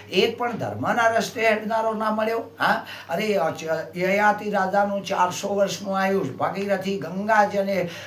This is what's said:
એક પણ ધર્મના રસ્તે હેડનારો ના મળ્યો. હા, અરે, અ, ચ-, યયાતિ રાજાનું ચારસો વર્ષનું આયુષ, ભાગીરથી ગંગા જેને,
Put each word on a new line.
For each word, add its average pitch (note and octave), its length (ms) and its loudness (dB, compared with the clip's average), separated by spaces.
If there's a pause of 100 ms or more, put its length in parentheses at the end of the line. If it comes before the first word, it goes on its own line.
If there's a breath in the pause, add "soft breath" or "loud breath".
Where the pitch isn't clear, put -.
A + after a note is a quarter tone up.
(120 loud breath)
એક G#3 260 2
પણ A#3+ 140 -2
ધર્મના D#3 540 0
રસ્તે A3+ 420 2
હેડનારો A3 460 0
ના A3 160 0
મળ્યો. A3 280 0
હા, - 480 -2 (240 loud breath)
અરે, G#3 240 0
અ, E3 160 0
ચ-, D#3+ 480 -4
યયાતિ G#3 520 2
રાજાનું G3+ 540 2
ચારસો F3+ 500 0
વર્ષનું G3 460 0
આયુષ, G3 260 2
ભાગીરથી F#3+ 720 -2
ગંગા G3+ 460 2
જેને, G3 440 0 (180 loud breath)